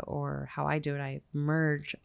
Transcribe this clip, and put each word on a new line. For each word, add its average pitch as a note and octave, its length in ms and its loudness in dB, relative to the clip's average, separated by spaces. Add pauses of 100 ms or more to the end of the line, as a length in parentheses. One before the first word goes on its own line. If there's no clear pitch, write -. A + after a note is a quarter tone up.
or C#3+ 460 -2
how C#3+ 140 0
I D3+ 120 2
do C#3+ 160 -2
it, C#3+ 60 -4
I C#3 180 -6 (140)
merge D3 720 2